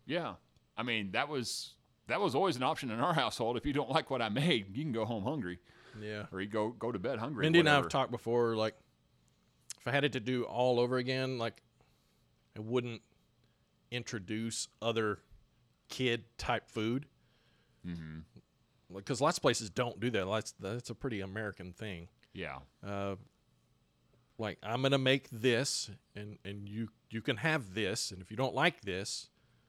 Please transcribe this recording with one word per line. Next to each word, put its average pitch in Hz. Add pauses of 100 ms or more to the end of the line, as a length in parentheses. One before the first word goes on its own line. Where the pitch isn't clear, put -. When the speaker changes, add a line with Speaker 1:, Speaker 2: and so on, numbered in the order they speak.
Speaker 1:
Yeah. 143 (420)
I 110
mean, 110
that 131
was, 131 (340)
that 147
was 180
always 170
an 123
option 139
in 110
our 170
household. 120
If 135
you 147
don't 131
like 143
what 127
I 113
made, 110
you 143
can 151
go 110
home 107
hungry. 107 (420)
Speaker 2:
Yeah. 104
Speaker 1:
Or 95
you 101
go, 107
go 117
to 107
bed 117
hungry, 117
Speaker 2:
Mindy 165
and 156
I 147
have 143
Speaker 1:
whatever. 82
Speaker 2:
talked 131
before, 117
like, 110 (1040)
if -
I 120
had 139
it 135
to 127
do 120
all 123
over 123
again, 131
like, 117 (960)
I 110
wouldn't 117 (880)
introduce 113 (140)
other 110 (680)
kid 120 (140)
type -
food. 117 (800)
Speaker 1:
Mm-hmm. 80 (720)
Speaker 2:
Like, 98
'cause 120
lots 151
of -
places 117
don't 120
do 120
that. 98
That's, 107
that's 113
a 120
pretty 113
American 95
thing. 87 (240)
Speaker 1:
Yeah. 73 (280)
Speaker 2:
Uh, 98 (1200)
like, 107
"I'm 131
gonna 135
make 131
this, 120 (240)
and, 104
and 101
you, 107 (220)
you 110
can 123
have 123
this, 104
and 92
if -
you 104
don't 120
like 160
this, 95 (400)